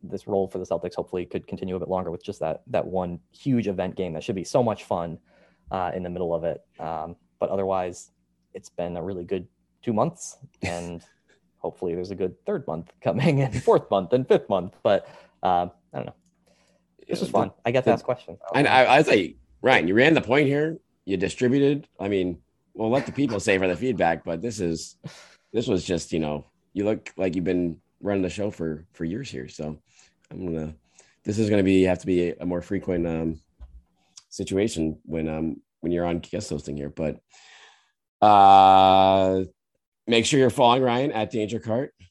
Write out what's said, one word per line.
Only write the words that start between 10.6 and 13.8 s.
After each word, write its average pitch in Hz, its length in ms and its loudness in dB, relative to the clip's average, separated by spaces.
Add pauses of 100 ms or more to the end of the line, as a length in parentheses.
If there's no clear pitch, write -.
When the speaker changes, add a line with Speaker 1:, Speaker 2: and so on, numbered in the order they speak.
Speaker 1:
and 87 400 -8 (560)
hopefully 85 360 -6
there's 90 160 -6
a 95 60 -8
good 92 180 -4 (100)
third 196 220 -4
month 82 340 -8
coming 135 400 0
and 123 220 -2
<laughs> - 0 -
fourth - 280 4